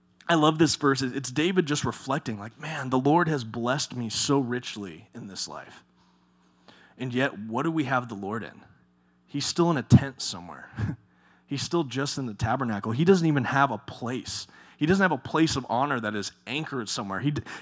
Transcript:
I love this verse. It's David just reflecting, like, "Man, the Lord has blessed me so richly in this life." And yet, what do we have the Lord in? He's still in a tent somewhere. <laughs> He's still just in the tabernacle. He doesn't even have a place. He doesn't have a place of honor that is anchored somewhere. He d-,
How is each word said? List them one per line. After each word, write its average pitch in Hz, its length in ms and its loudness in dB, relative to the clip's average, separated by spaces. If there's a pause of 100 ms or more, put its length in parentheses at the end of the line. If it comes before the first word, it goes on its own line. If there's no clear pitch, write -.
(280)
I 170 60 4
love 156 240 6
this 156 180 4
verse. 139 240 2
It's 127 300 -4
David 170 360 0
just 143 180 -2
reflecting, 131 540 -4
like, 104 220 -14
"Man, 151 300 -6
the 131 80 4
Lord 151 300 4
has 147 140 0
blessed 120 540 -4
me 120 140 -6
so - 280 0
richly 110 760 -6
in 117 120 -14
this 92 220 -10
life." 73 340 -16 (1160)
And 127 160 -6
yet, 127 240 0
what 110 240 -4
do 165 80 0
we 160 140 0
have 123 240 -2
the 117 60 -10
Lord 101 280 -6
in? - 180 -14 (640)
He's 143 200 -6
still 170 240 2
in 160 60 2
a 123 60 -2
tent - 380 6
somewhere. 87 560 -10
<laughs> - 200 -4 (500)
He's 139 160 -4
still 170 220 0
just 135 340 -4
in 131 80 -4
the 107 80 -8
tabernacle. 113 580 -2
He 131 120 2
doesn't 175 220 6
even 143 180 2
have 135 260 2
a 107 80 -4
place. - 680 -8 (300)
He 151 80 -2
doesn't 190 180 4
have 180 100 4
a 135 60 0
place 156 380 2
of 127 140 -4
honor 131 280 0
that 107 160 -2
is 101 180 -4 (140)
anchored 135 420 -6
somewhere. 95 320 -4
He 131 100 0
d-, 147 120 -4 (200)